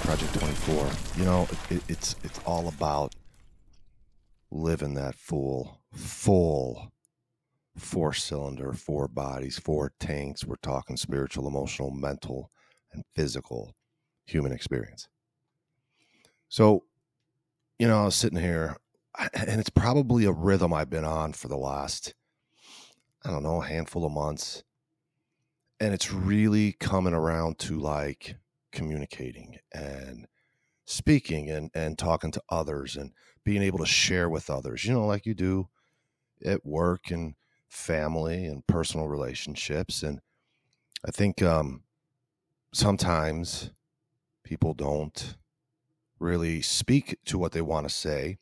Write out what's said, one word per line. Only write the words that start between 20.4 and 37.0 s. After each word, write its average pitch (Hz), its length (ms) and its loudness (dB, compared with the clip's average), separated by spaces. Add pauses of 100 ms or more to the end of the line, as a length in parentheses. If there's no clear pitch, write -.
I've 76 160 0
been 78 160 -2
on 78 260 0
for - 160 -12
the 67 100 -4
last, 69 560 -4 (1120)
I - 80 -6
don't 73 120 -4
know, 82 180 0
a - 40 -6
handful 82 380 -4
of 76 80 0
months. 76 520 -4 (1160)
And 107 140 2
it's - 180 -2
really 104 640 4
coming 92 400 0
around 82 460 0
to, 78 200 -4
like, 73 560 -4 (380)
communicating 71 840 -8 (140)
and 67 540 -12 (580)
speaking 80 640 2
and, 78 260 -4
and 78 220 -2
talking 82 340 2
to - 160 -6
others 76 480 -4
and 69 160 -10 (320)
being 104 180 2
able 95 180 2
to 80 60 0
share 87 440 4
with 78 200 -4
others, 67 360 -4
you 117 80 2
know, 117 120 2
like 104 200 0
you 110 80 -2
do 95 340 0 (800)
at 95 200 0
work 85 460 0